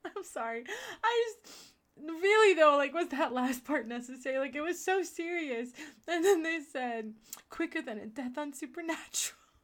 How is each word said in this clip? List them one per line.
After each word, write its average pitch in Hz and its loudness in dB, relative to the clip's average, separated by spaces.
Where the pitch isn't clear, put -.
I'm 392 -8
sorry. 233 -8
I 466 4
just, - -16
really 381 6
though, 302 8
like, 277 2
was 339 0
that 269 0
last 254 -2
part 269 -2
necessary? 254 -6
Like, 269 -4
it 294 -4
was 339 -4
so 381 2
serious. 311 -4
And 339 0
then 370 6
they 330 -2
said, 233 -6
"Quicker 330 -4
than 226 -8
a 202 -12
death 247 -8
on 294 -6
Supernatural." 320 -6